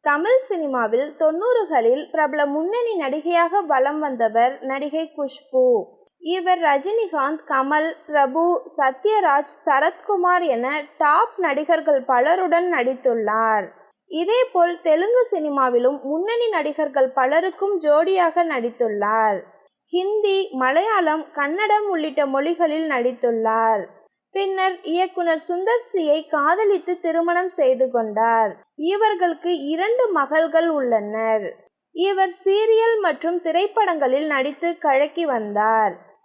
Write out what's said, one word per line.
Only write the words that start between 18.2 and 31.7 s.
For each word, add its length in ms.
நடித்துள்ளார். 1000
ஹிந்தி, 640
மலையாளம், 800
கன்னடம் 580
உள்ளிட்ட 360
மொழிகளில் 640
நடித்துள்ளார். 960
பின்னர் 500
இயக்குனர் 680
சுந்தர் 340
சியை 340
காதலித்து 720
திருமணம் 500
செய்து 420
கொண்டார். 680
இவர்களுக்கு 840
இரண்டு 540
மகள்கள் 580
உள்ளனர். 840